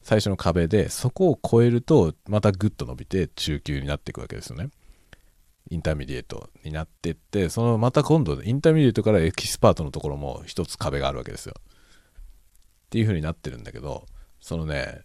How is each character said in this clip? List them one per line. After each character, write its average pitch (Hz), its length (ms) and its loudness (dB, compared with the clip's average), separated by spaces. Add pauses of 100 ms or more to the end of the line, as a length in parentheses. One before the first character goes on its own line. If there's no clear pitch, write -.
最 107 180 2
初 101 100 -2
の 92 60 0
壁 85 320 2
で、 87 200 2
そ - 220 -2
こ 185 200 2
を 123 140 0
越 117 220 6
え 120 40 6
る 120 120 2
と、 98 320 4 (140)
ま 104 120 0
た 107 120 4
グ 98 160 0
ッ - 20 2
と - 160 -8
伸 - 80 -10
び - 120 -14
て、 87 220 -2
中 - 320 -4
級 71 200 -4
に 69 60 -6
な 71 100 -2
っ - 20 -10
て - 140 -12
い - 20 -14
く - 60 -12
わ - 80 -14
け - 80 -12
で - 60 -12
す - 80 -16
よ 60 60 -12
ね。 139 140 -8 (1000)
イ 85 60 -6
ン 78 60 -6
タ 78 100 0
ー 76 40 0
ミ 67 100 -6
デ 65 80 -8
ィ - 20 -6
エ 62 40 -6
イ - 40 -16
ト 50 240 -14 (160)
に 76 80 -8
な 78 120 -6
っ - 40 -14
て - 220 -8
っ 78 40 -6
て、 95 340 -2
そ 113 140 -2
の 117 160 2
ま 120 140 2
た 151 100 4
今 156 220 4
度、 71 180 -4
イ 113 100 -2
ン 143 80 0
タ 160 100 6
ー - 20 6
ミ 156 80 6
デ 147 40 6
ィ 127 40 8
エ - 20 8
イ - 40 -2
ト 107 80 0
か 107 100 4
ら 95 80 6
エ 80 120 4
キ - 140 -6
ス - 120 -4
パ 110 120 8
ー 80 40 4
ト 80 100 -4
の 69 60 -6
と 73 100 -8
こ 73 100 -4
ろ 69 60 -6
も 71 300 -8
一 - 180 -6
つ - 140 -12
壁 71 200 -2
が 67 100 0
あ 69 40 -2
る 67 60 -8
わ 58 60 -10
け 50 60 -10
で - 60 -12
す - 100 -14
よ。 - 120 -14
っ - 1300 -20
て 110 80 -2
い 113 40 4
う - 20 4
風 107 120 2
に 78 60 -2
な 80 100 -4
っ - 20 -6
て - 160 -10
る 60 80 -14
ん 55 60 -16
だ - 80 -16
け 55 80 -14
ど、 69 260 -10 (340)
そ - 160 -8
の 80 80 -4
ね 71 400 -6